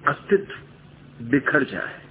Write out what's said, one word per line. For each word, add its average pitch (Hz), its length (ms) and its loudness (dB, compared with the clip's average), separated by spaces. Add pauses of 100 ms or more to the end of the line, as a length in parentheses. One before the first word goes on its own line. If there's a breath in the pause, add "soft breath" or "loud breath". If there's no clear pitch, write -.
अस्तित्व - 460 0 (720)
बिखर 139 380 2
जाए। - 380 -8 (100)